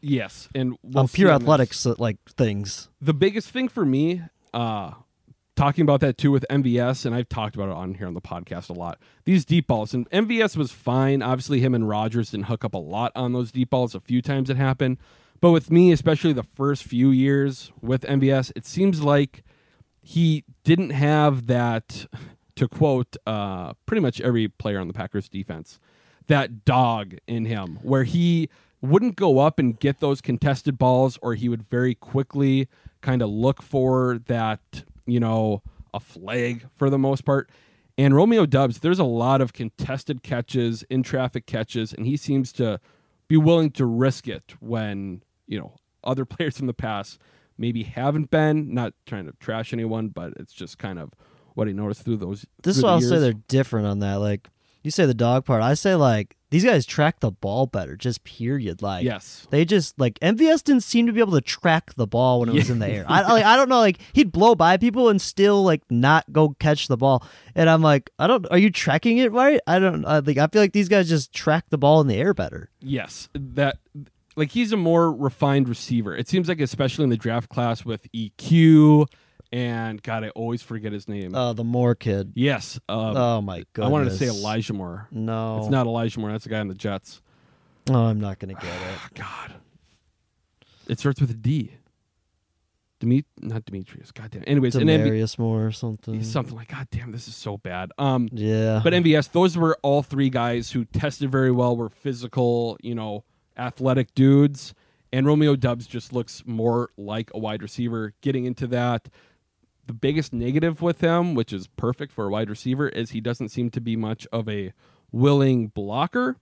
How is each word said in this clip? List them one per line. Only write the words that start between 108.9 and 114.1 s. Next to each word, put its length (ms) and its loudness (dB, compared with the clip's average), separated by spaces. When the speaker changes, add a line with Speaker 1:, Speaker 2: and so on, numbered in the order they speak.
Speaker 1:
the 80 -12
biggest 400 -4
negative 480 -2
with 200 -2
him, 340 0
which 180 -2
is 140 -10
perfect 440 -6
for 140 -6
a 40 -4
wide 200 -4
receiver, 400 -4
is 220 -8
he 100 -8
doesn't 280 -6
seem 220 -4
to 100 -6
be 140 -4
much 360 -6